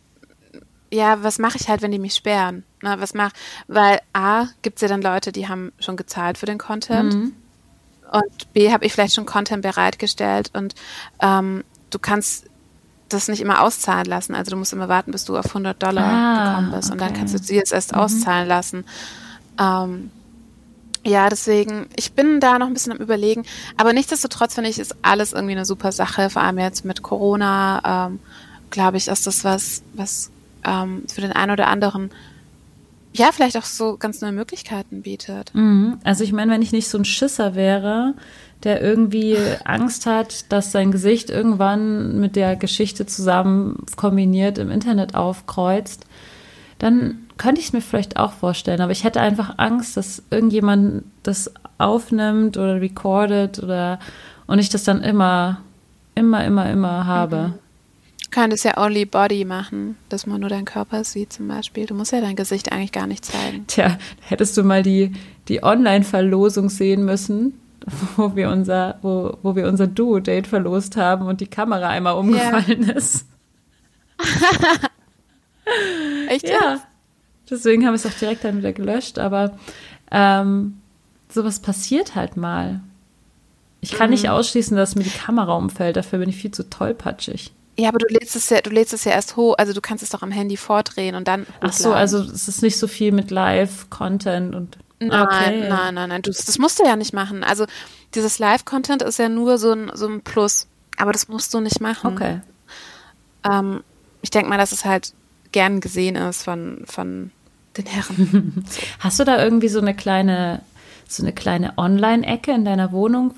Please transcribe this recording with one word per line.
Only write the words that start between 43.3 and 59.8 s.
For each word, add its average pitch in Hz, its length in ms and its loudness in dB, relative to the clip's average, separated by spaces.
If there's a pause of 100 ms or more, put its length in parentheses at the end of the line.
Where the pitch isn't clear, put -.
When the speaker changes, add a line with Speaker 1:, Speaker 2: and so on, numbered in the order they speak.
Speaker 2:
kombiniert 196 600 2
im 95 140 -4
Internet 202 420 0
aufkreuzt, 185 920 -2 (720)
dann 233 400 2 (180)
könnte 285 240 2
ich's - 120 -8
mir 233 80 0
vielleicht 196 360 -2
auch 208 160 0
vorstellen. 180 480 -2
Aber 180 100 0
ich - 120 -4
hätte 226 180 2
einfach 208 360 0
Angst, 226 400 0
dass 196 320 -6
irgendjemand 202 720 4 (200)
das 196 280 -4 (260)
aufnimmt 214 800 2
oder 190 240 2
recordet 196 800 0
oder, 185 380 -2 (480)
und 196 120 4
ich 196 100 2
das 208 140 -2
dann 196 180 2
immer, 185 600 2 (540)
immer, 220 300 4
immer, 196 240 2
immer 180 360 0
habe. 175 320 0
Speaker 1:
Mhm. 175 160 -2 (720)
Du - 60 -10 (120)
könntest 220 240 0
ja - 120 0
Only 208 280 2
Body 202 400 0
machen, 202 500 -8 (140)